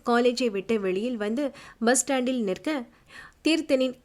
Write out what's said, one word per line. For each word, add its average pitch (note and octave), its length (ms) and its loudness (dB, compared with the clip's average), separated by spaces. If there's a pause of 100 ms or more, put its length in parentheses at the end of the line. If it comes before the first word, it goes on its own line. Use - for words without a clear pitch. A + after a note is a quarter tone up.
காலேஜை B3 440 2
விட்டு G3+ 300 -2
வெளியில் G3+ 360 -2
வந்து A3 280 -2 (340)
பஸ் A#3+ 220 4
ஸ்டாண்டில் C4 420 -2
நிற்க, G3+ 260 -4 (760)
தீர்த்தனின் C#4+ 520 0 (100)